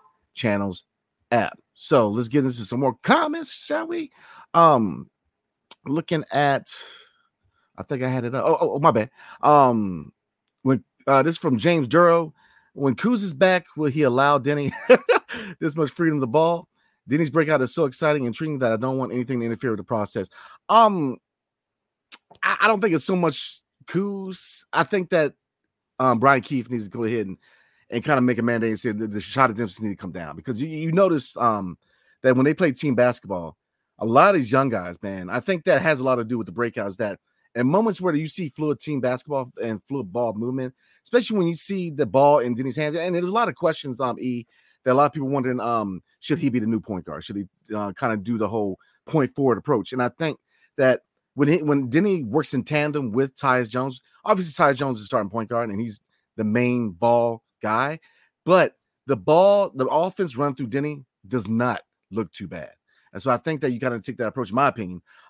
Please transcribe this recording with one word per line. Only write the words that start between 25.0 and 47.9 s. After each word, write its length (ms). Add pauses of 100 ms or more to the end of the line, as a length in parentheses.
that, 240 (640)
um, 220
Brian 220
Keefe 280
needs 140
to 60
go 120
ahead 240
and, 120 (520)
and 140
kinda 160
make 180
a 40
mandate 280
and 100
say 120
that 200
the 80
shot 300
attempts 300
need 100
to 60
come 160
down, 240
because 260
you, 60
you 240
notice, 440
um, 400 (460)
that 140
when 80
they 100
play 180
team 220
basketball, 600 (420)
a 60
lot 300
of 60
these 100
young 200
guys, 320
man, 280
I 80
think 260
that 180
has 180
a 40
lot 120
to 80
do 120
with 120
the 40
breakouts, 440
that 240 (340)
in 140
moments 320
where 120
you 140
see 220
fluid 320
team 200
basketball 520 (100)
and 220
fluid 280
ball 200
movement, 420 (300)
especially 340
when 80
you 80
see 360
the 160
ball 340
in 140
Denny's 200
hands, 220
and 180
there's 140
a 40
lot 160
of 60
questions, 460
um, 180
E, 280 (360)
that 100
a 20
lot 120
of 60
people 160
wondering, 320
um, 420 (160)
should 200
he 100
be 100
the 80
new 140
point 240
guard? 180
Should 140
he, 380
uh, 180